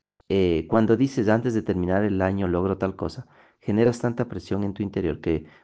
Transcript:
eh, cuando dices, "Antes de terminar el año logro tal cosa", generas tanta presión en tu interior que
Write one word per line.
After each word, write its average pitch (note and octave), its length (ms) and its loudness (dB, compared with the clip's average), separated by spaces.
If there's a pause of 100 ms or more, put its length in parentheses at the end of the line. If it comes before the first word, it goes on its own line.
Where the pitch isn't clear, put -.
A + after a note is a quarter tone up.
(300)
eh, F2 380 2
cuando A2+ 300 4
dices, B2+ 320 0
"Antes A#2+ 240 2
de A2 80 0
terminar F2+ 420 0
el G2 180 0
año F#2+ 260 0
logro F2+ 300 0
tal F#2+ 180 -4
cosa", - 320 -8 (320)
generas A#2 400 2
tanta A#2+ 280 -2
presión G2 360 -4
en G2+ 100 -4
tu G#2 80 -6
interior F#2 380 -2
que - 260 -2 (180)